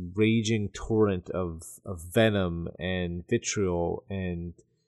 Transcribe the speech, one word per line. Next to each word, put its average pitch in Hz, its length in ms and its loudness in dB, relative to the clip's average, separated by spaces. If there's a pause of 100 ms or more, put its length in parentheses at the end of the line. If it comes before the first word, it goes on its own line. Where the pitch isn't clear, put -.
(140)
raging 110 540 2
torrent 104 600 2
of, 85 320 -2 (220)
of 87 160 -8 (140)
venom 95 540 2 (100)
and 87 500 -2
vitriol 90 800 0
and 87 460 -4 (340)